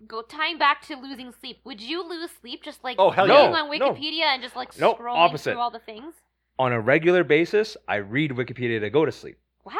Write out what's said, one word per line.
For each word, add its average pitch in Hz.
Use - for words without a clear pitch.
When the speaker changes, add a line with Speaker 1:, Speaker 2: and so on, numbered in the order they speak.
Speaker 1:
go, 226
tying 311
back 294
to 302
losing 254
sleep, 247
would 247
you 330
lose 339
sleep 247
just, 294
like, 247
Speaker 2:
Oh, 190
hell 196
Speaker 1:
reading 262
Speaker 2:
yeah. -
Speaker 1:
on 294
Speaker 3:
No, 285
no. 254
Speaker 1:
Wikipedia 311
and 269
just, 240
like, 254
Speaker 3:
No, 202
Speaker 1:
scrolling 240
Speaker 3:
opposite. 156
Speaker 1:
through -
all 240
the 226
things? 226
Speaker 3:
On 127
a 117
regular 160
basis, 170
I 101
read 120
Wikipedia 120
to 104
go 151
to 131
sleep. -
Speaker 1:
Wow. -